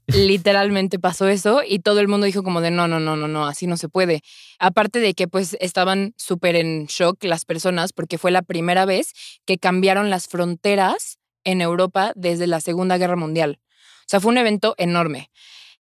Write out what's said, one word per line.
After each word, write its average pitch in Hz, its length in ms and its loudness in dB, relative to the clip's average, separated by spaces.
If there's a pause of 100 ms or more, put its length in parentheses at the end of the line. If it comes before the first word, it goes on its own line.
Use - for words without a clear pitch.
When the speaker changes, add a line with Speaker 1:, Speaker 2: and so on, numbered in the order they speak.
Speaker 1:
<laughs> - 40 -18
Speaker 2:
Literalmente 196 920 2
pasó 180 260 0
eso 208 400 2
y 196 140 -2
todo 208 180 2
el 202 80 2
mundo 202 200 0
dijo 190 180 -2
como 175 160 -2
de, 170 100 0
"No, 175 160 2
no, 165 140 0
no, 156 160 -2
no, 151 100 -4
no, 151 220 -4
así 175 180 -8
no 175 100 -2
se 165 120 -8
puede". 175 320 0 (400)
Aparte 208 400 2
de 202 140 2
que, 185 120 -2
pues, 190 320 -4
estaban 190 580 -2
súper 175 380 -2
en 160 320 -2
shock 180 380 0
las 165 200 -2
personas 170 480 -2
porque 165 260 -6
fue 180 120 0
la 180 120 4
primera 175 420 0
vez 214 280 -2 (320)
que 190 140 0
cambiaron 190 500 2
las 185 200 -4
fronteras 190 880 -2 (240)
en 185 180 0
Europa 185 540 0
desde 175 320 -2
la 165 140 0
Segunda 180 380 0
Guerra 180 180 0
Mundial. 156 420 -2 (440)
O - 60 -20
sea, 196 120 2
fue 220 100 2
un 247 80 4
evento 214 400 0
enorme. 170 520 -2 (500)